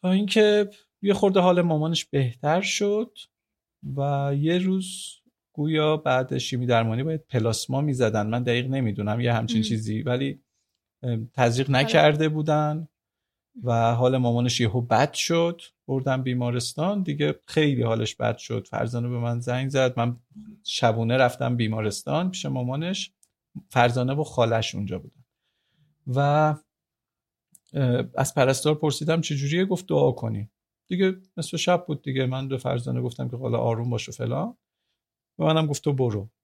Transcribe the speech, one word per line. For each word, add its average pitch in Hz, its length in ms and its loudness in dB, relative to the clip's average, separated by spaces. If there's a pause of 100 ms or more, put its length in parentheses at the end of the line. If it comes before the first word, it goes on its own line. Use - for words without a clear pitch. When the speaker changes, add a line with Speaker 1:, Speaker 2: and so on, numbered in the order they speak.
Speaker 1:
تا 180 100 2
اینکه 208 580 4 (320)
یه 196 120 2
خورده 196 260 4
حال 180 220 6
مامانش 160 440 0
بهتر 147 560 0
شد 208 560 -2 (800)
و 139 420 0
یه 160 180 2
روز 185 480 -2 (480)
گویا 156 440 2
بعد 131 400 0
شیمی 123 280 -4
درمانی 113 380 2
باید 160 240 -4
پلاسما 120 540 0
می‌زدن، 117 460 0
من 120 160 -2
دقیق 123 260 0
نمی‌دونم، 107 520 -2
یه 120 120 2
همچین 113 240 0
Speaker 2:
ام. 110 60 2
Speaker 1:
چیزی، 107 380 -4
ولی، 135 400 -4 (600)
ام، 117 300 -4
تزریق 127 360 2
Speaker 2:
آره. 131 100 4
Speaker 1:
نکرده 151 500 4
بودن 151 580 0 (760)
و 117 320 2
حال 127 220 4
مامانش 120 420 2
یهو 117 220 2
بد 120 320 2
شد، 170 480 0 (260)
بردن 131 360 -2
بیمارستان. 127 800 -2
دیگه 151 440 -2
خیلی 143 360 2
حالش 113 320 -2
بد 117 220 -2
شد. 113 300 -8
فرزانه 117 420 -4
به 123 100 -4
من 120 200 -4
زنگ 123 300 -4
زد، 131 300 0
من 120 180 0 (460)
شبونه 117 540 0
رفتم 123 380 2
بیمارستان 113 760 -2
پیش 185 140 -8
مامانش، 139 680 -4 (580)
فرزانه 123 440 2
و 151 100 -2
خالش 113 520 0
اونجا 95 240 -6
بودن - 240 -20 (840)
و، 131 120 -2 (1500)
اه، 127 300 0 (120)
از 135 180 -2
پرستار 135 420 2
پرسیدم: 156 460 0
«چجوریه؟» 151 440 -2
گفت: 190 220 -4
«دعا 143 240 2
کنی.» 110 380 -6 (380)
دیگه 190 260 0 (240)
نصف 165 180 -8
شب 180 320 0
بود 147 140 -6
دیگه، 131 240 -2
من 131 220 -4
به 135 100 -4
فرزانه 123 440 -4
گفتم 123 280 -6
که 120 80 -10
حالا 120 220 -2
آروم 117 300 -2
باش - 200 -4
و - 20 -12
فلان 139 460 -6 (840)
و 160 60 0
منم 160 220 2
گفت: 147 160 -4
«تو 147 100 0
برو.» 110 360 -2 (140)